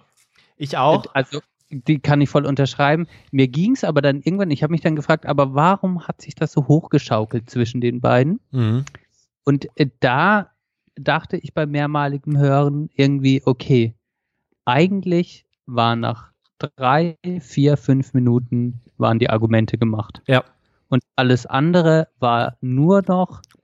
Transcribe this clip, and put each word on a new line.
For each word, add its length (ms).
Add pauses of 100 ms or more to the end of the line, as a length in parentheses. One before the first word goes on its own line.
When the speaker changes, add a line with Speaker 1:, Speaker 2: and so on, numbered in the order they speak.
(580)
Speaker 1:
Ich 200
auch. 260 (100)
Speaker 2:
Also, 260 (300)
die 280
kann 220
ich 100
voll 160
unterschreiben. 600 (260)
Mir 160
ging's 360
aber 180
dann 200
irgendwann, 280
ich 120
hab 80
mich 120
dann 140
gefragt, 300
aber 280
warum 520
hat 160
sich 120
das 180
so 160
hochgeschaukelt 840
zwischen 300
den 200
beiden? 400 (120)
Speaker 1:
Mhm. 320 (600)
Speaker 2:
Und, 240 (100)
äh, 80 (140)
da 500 (460)
dachte 400
ich 180
bei 120
mehrmaligem 720
Hören 560
irgendwie, 500
okay, 500 (680)
eigentlich 800 (220)
war 300
nach 340 (280)
drei, 600 (220)
vier, 360
fünf 380
Minuten 680 (160)
waren 220
die 100
Argumente 480
gemacht. 500
Speaker 1:
Ja. 160 (460)
Speaker 2:
Und 140 (140)
alles 300
andere 640 (120)
war 400
nur 460
noch 360 (220)